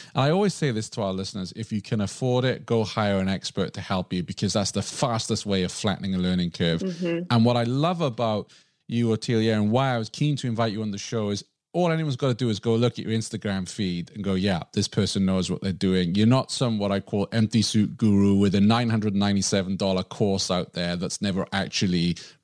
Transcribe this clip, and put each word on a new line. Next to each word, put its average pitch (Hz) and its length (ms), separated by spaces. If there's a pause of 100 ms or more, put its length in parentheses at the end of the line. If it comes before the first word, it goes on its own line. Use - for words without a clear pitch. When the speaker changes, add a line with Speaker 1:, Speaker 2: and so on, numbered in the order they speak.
(140)
Speaker 1:
And 131 80
I 143 80
always 190 240
say 147 160
this 107 200
to 120 120
our 98 100
listeners, 95 440
if 110 160
you 104 100
can 110 180
afford 123 440
it, 127 200
go 113 200
hire 101 340
an 95 100
expert 95 460
to - 60
help 92 320
you, 90 100
because 98 300
that's 101 180
the 98 120
fastest 113 640
way 95 180
of 90 80
flattening 98 420
a 92 40
learning 90 340
curve. 82 300
Speaker 2:
Mm-hmm. 170 460
Speaker 1:
And 120 160
what 120 120
I 120 80
love 151 360
about 113 520 (340)
you, 117 220
Otelia, 110 460
and 107 180
why 131 220
I 117 40
was 113 100
keen 147 280
to 131 100
invite 113 260
you 104 100
on 107 100
the 98 60
show 107 320
is 101 140 (340)
all 175 140
anyone's 156 240
gotta 131 180
do 120 140
is 104 100
go 117 160
look 117 200
at - 120
your 110 100
Instagram 98 520
feed 87 440
and 104 120
go, 98 100
"Yeah, 95 380
this 101 160
person 98 360
knows 92 240
what 90 140
they're 95 100
doing." 92 440
You're 107 100
not 127 240
some, 113 300
what 101 100
I 98 80
call, 101 320
empty 110 320
suit - 340
guru 101 380
with 98 220
a 101 40
nine 113 300
hundred 107 240
ninety-seven 98 600
dollar 95 260
course 98 480
out 90 220
there 87 240
that's 90 260
never 95 300
actually 90 640 (280)